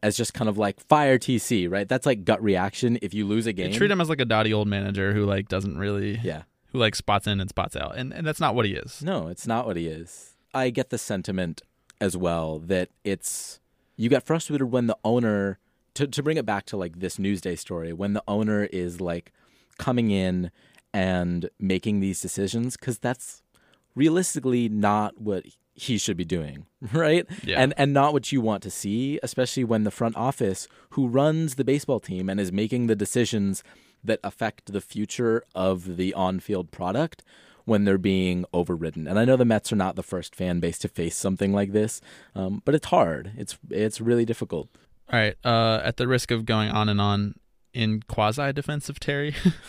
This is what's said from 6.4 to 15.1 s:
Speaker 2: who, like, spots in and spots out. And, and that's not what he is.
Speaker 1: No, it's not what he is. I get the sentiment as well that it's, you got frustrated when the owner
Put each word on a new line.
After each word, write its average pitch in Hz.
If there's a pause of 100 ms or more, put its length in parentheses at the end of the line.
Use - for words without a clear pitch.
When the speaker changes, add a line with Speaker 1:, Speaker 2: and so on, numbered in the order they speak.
Speaker 2:
who, -
like, 110
spots -
in 101
and 95
spots -
out. -
And, 127
and 165
that's 156
not 139
what 117
he 98
is. -
Speaker 1:
No, 147
it's -
not 117
what 98
he 82
is. 82 (180)
I 131
get 127
the 117
sentiment 92 (360)
as 95
well 82
that 90 (140)
it's, - (380)
you 113
got 131
frustrated 147
when 120
the 110
owner 107 (360)